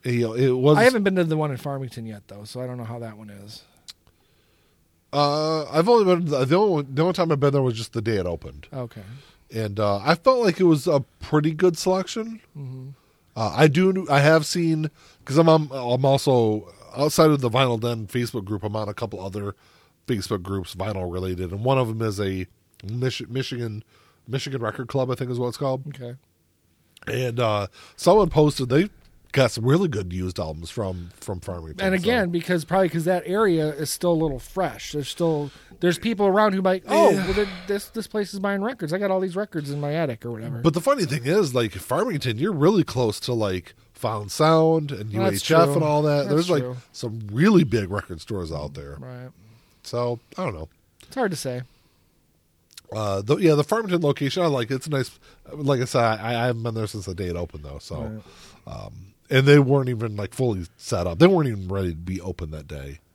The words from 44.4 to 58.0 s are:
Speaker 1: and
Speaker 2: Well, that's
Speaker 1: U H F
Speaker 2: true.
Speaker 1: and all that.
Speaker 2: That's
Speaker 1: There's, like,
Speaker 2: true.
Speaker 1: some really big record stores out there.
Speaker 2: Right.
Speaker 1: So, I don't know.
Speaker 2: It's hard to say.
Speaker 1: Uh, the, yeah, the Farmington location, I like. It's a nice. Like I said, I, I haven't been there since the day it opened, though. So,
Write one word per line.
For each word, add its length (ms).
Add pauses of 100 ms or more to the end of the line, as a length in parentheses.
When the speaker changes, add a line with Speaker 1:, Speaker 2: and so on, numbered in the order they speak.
Speaker 1:
and 200
Speaker 2:
Well, 160
that's 200
Speaker 1:
U 80
H 20
F 60
Speaker 2:
true. 100
Speaker 1:
and 80
all 200
that. 140
Speaker 2:
That's 120
Speaker 1:
There's, 200
like, 140
Speaker 2:
true. 140 (160)
Speaker 1:
some 260 (100)
really 360
big 260
record 300
stores 320
out 200
there. 280
Speaker 2:
Right. 280 (540)
Speaker 1:
So, 360 (180)
I 80
don't 100
know. 140 (340)
Speaker 2:
It's 120
hard 160
to 60
say. 240 (1300)
Speaker 1:
Uh, 260
the, 160
yeah, 180
the 100
Farmington 360
location, 420
I 40
like. 240
It's 160
a 40
nice. 200 (400)
Like 300
I 40
said, 180
I, 400
I 40
haven't 160
been 120
there 120
since 180
the 100
day 120
it 80
opened, 300
though. 140
So, 220 (640)